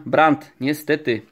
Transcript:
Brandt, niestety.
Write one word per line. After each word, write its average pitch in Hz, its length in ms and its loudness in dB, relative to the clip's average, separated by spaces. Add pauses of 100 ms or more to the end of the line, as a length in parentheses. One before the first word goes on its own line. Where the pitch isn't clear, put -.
Brandt, 147 540 2
niestety. 147 600 -2 (100)